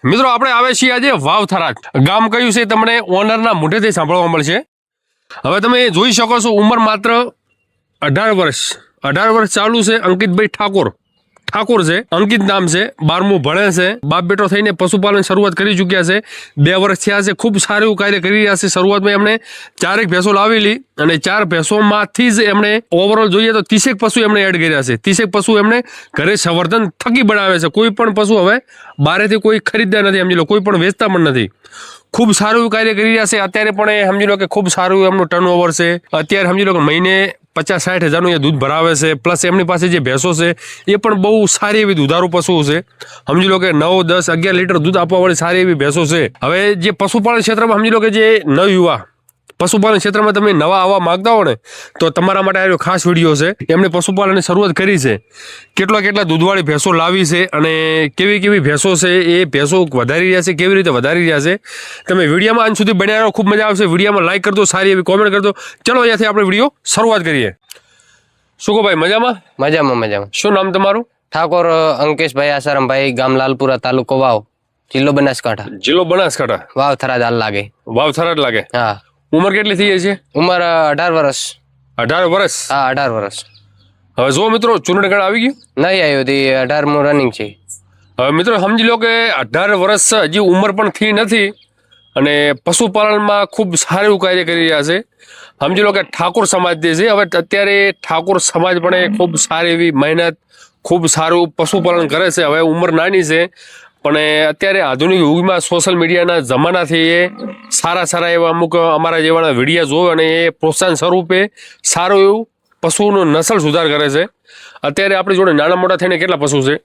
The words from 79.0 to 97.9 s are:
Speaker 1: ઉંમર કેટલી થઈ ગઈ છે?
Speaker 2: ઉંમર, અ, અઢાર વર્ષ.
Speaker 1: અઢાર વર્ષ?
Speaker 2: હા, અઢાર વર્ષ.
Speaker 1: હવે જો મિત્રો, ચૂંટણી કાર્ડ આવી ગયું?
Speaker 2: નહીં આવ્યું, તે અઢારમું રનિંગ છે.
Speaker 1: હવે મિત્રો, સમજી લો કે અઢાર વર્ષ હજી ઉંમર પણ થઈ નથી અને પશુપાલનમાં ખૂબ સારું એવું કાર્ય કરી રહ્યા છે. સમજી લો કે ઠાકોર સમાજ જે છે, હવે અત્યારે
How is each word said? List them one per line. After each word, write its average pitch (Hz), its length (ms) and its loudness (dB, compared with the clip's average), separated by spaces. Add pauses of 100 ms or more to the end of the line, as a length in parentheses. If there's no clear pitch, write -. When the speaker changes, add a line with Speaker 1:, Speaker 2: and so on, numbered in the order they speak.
Speaker 1:
ઉંમર 180 200 2
કેટલી 208 220 -2
થઈ 196 120 0
ગઈ 196 120 2
છે? 190 220 -2 (140)
Speaker 2:
ઉંમર, 175 260 0
અ, 160 300 0
અઢાર 165 220 -2
વર્ષ. 147 420 -2 (440)
Speaker 1:
અઢાર 151 260 0
વર્ષ? 180 460 -2
Speaker 2:
હા, 139 160 0
અઢાર 131 240 -2
વર્ષ. 101 340 -6 (760)
Speaker 1:
હવે 131 120 0
જો 180 180 0
મિત્રો, 226 300 0
ચૂંટણી 190 300 -2
કાર્ડ 196 160 0
આવી 214 160 -2
ગયું? 262 140 -2 (240)
Speaker 2:
નહીં 180 260 0
આવ્યું, 139 200 0
તે 135 300 0
અઢારમું 143 500 0
રનિંગ 143 280 0
છે. 104 260 -12 (600)
Speaker 1:
હવે 131 120 0
મિત્રો, 185 280 0
સમજી 214 260 0
લો 233 120 2
કે 226 340 0
અઢાર 147 400 -2
વર્ષ 202 440 0
હજી 180 240 0
ઉંમર 196 340 2
પણ 208 160 -2
થઈ 214 240 -2
નથી 208 360 0 (680)
અને 147 360 0 (140)
પશુપાલનમાં 208 800 0
ખૂબ 190 280 -4
સારું 180 300 -2
એવું 208 140 2
કાર્ય 185 260 0
કરી 165 100 -4
રહ્યા 160 280 0
છે. 170 180 -2 (600)
સમજી 180 220 0
લો 202 100 2
કે 196 100 0
ઠાકોર 175 420 -2
સમાજ 180 340 0
જે 165 160 0
છે, 196 140 0
હવે 202 300 0
અત્યારે 202 560 0 (140)